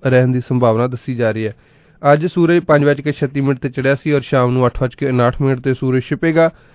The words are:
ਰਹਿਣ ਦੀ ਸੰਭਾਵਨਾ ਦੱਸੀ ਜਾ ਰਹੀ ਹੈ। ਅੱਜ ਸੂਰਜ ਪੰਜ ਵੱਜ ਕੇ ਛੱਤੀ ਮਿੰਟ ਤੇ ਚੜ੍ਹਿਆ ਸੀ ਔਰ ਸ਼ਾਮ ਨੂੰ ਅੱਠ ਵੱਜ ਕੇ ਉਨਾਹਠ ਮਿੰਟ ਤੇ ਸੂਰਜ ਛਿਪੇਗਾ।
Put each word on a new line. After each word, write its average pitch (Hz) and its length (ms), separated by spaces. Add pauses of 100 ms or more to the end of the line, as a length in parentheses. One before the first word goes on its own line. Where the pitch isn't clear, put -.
ਰਹਿਣ 127 220
ਦੀ 127 120
ਸੰਭਾਵਨਾ 120 460
ਦੱਸੀ 127 280
ਜਾ 117 160
ਰਹੀ 110 160
ਹੈ। 104 80 (580)
ਅੱਜ 151 140
ਸੂਰਜ 175 320
ਪੰਜ 151 260
ਵੱਜ 143 160
ਕੇ 143 120
ਛੱਤੀ 139 280
ਮਿੰਟ 135 180
ਤੇ 143 100
ਚੜ੍ਹਿਆ 135 260
ਸੀ 151 180
ਔਰ 143 80
ਸ਼ਾਮ 127 300
ਨੂੰ 127 160
ਅੱਠ - 160
ਵੱਜ 127 120
ਕੇ - 120
ਉਨਾਹਠ 127 360
ਮਿੰਟ 135 180
ਤੇ 131 140
ਸੂਰਜ 131 280
ਛਿਪੇਗਾ। 160 480 (240)